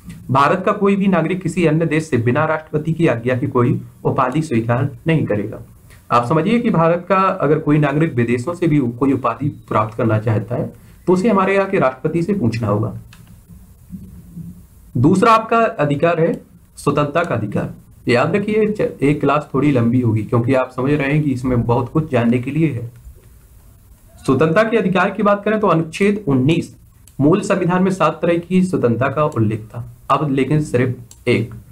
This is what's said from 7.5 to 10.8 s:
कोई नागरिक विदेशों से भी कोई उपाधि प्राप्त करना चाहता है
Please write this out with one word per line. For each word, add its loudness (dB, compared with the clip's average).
कोई 2
नागरिक 0
विदेशों 0
से -2
भी 2
कोई 2
उपाधि -2
प्राप्त -2
करना 2
चाहता -2
है -4